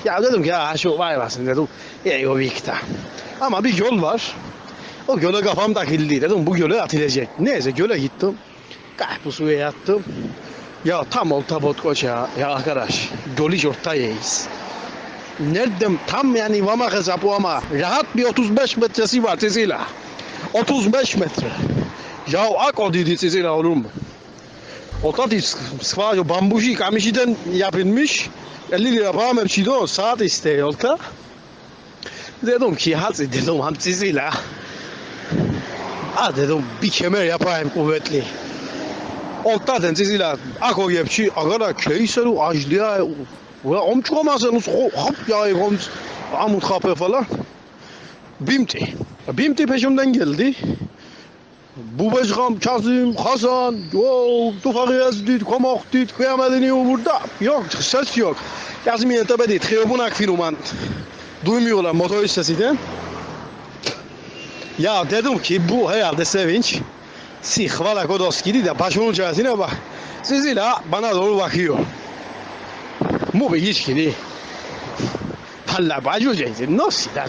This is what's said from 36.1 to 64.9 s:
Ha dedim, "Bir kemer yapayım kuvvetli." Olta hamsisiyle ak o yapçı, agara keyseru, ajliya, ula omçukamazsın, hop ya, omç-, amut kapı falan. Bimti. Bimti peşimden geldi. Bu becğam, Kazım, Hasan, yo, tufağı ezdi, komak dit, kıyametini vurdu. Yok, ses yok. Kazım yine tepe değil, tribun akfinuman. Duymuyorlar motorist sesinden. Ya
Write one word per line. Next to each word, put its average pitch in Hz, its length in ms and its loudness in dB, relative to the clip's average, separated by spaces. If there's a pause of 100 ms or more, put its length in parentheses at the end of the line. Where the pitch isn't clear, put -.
Ha 185 220 0
dedim, 143 260 2 (200)
"Bir 196 80 2
kemer 180 340 0
yapayım 165 440 0
kuvvetli." 151 560 0 (1200)
Olta 220 380 2
hamsisiyle 185 440 2 (340)
ak 226 180 2
o 190 100 0
yapçı, 175 480 2
agara 185 360 0
keyseru, 214 680 2
ajliya, 170 580 2 (680)
ula 165 160 2
omçukamazsın, 254 720 2 (420)
hop 269 340 -2
ya, 220 80 2
omç-, 202 520 2 (500)
amut 202 300 2
kapı 185 260 2
falan. 196 320 2 (1120)
Bimti. - 540 0 (380)
Bimti 277 340 2
peşimden 262 460 4
geldi. 214 420 2 (1200)
Bu 135 400 0
becğam, 240 420 2
Kazım, 240 580 2
Hasan, 247 600 2 (160)
yo, 240 600 4 (100)
tufağı 254 460 4
ezdi, 214 360 2
komak 254 480 0
dit, 254 240 2
kıyametini 262 560 4
vurdu. 254 380 2 (300)
Yok, 240 240 2 (160)
ses 254 380 0
yok. 180 180 2 (480)
Kazım 233 260 2
yine 233 140 4
tepe 233 240 4
değil, 196 120 2
tribun 220 380 2
akfinuman. 180 580 0 (880)
Duymuyorlar 208 480 4
motorist 185 420 2
sesinden. 180 440 2 (2000)
Ya 175 320 2